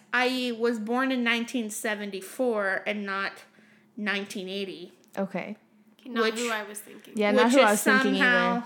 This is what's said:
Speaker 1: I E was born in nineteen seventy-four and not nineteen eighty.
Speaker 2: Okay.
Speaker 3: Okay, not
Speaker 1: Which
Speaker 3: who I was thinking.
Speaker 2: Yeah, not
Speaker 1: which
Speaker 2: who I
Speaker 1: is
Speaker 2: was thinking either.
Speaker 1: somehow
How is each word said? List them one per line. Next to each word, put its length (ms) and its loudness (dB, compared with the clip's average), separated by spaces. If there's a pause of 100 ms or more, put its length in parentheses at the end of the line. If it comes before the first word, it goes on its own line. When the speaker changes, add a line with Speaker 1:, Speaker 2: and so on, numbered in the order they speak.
(140)
Speaker 1:
I 160 2
E 240 -2
was 260 -2
born 320 -2
in 140 -2
nineteen 440 -2
seventy-four 1160 -4
and 180 -4
not 280 -4 (640)
nineteen 500 -4
eighty. 460 -10 (240)
Speaker 2:
Okay. 400 -6 (420)
Speaker 3:
Okay, 100 -20
not 140 0
Speaker 1:
Which 160 -2
Speaker 3:
who 100 -4
I 140 -4
was 160 -14
thinking. 380 -16
Speaker 2:
Yeah, 140 2
not 160 6
Speaker 1:
which 80 4
Speaker 2:
who 40 8
I 60 10
Speaker 1:
is 60 8
Speaker 2:
was 120 2
thinking 320 4
either. 100 4
Speaker 1:
somehow 400 4